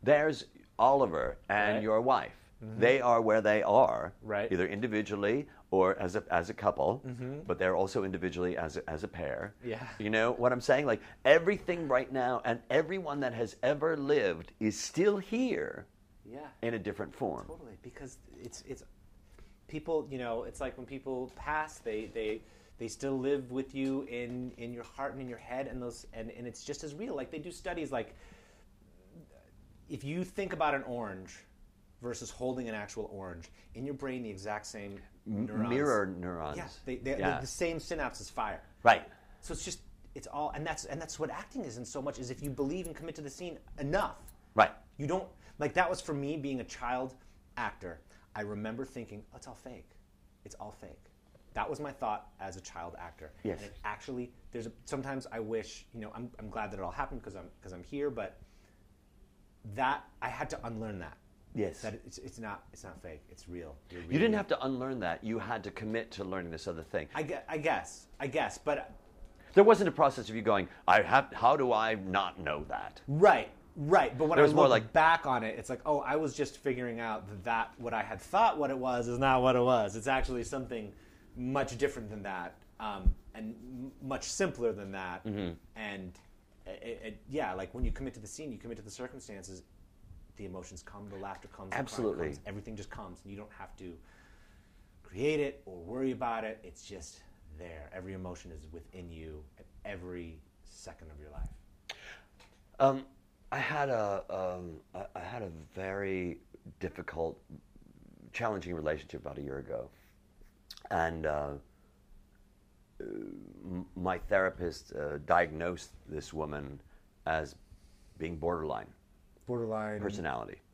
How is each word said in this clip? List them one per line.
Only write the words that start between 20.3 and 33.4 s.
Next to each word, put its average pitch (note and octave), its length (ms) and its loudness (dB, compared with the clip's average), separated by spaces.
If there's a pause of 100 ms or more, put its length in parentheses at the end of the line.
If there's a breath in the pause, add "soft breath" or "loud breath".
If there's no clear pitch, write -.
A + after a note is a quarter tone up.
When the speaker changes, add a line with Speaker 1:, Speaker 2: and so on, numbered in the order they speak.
Speaker 2:
it's - 160 -10
like C3 160 -4
when B2+ 100 -10
people C3 500 -6
pass, D#3 420 -4
they, A2 360 -4
they, A2 280 -2 (360 soft breath)
they A2+ 100 -6
still C3+ 300 -4
live C3 340 0
with C3 220 -4
you C3+ 360 0
in, B2 460 -6
in A#2 160 -8
your A#2+ 120 -10
heart - 280 -6
and C3 80 -10
in B2+ 80 -8
your A#2+ 100 -10
head, B2+ 280 -6
and A#2+ 160 -6
those, A#2+ 320 -8
and, A2+ 160 -8
and A#2+ 160 -10
it's - 180 -12
just D3 180 -8
as D3 120 -10
real. G#3 200 -6
Like, C3+ 160 -6
they D#3 80 -8
do D#3+ 140 -10
studies, E3+ 400 -6
like, A#2 220 -4 (1700 soft breath)
if C#3 160 -10
you E3 200 -4
think F#3+ 280 -6
about D3+ 220 2
an C#3 100 0
orange G2+ 520 -8 (680)
versus A#2+ 280 -6
holding B2 380 -4
an A2 60 -4
actual G#2 380 -6
orange, F2+ 380 -10 (240 soft breath)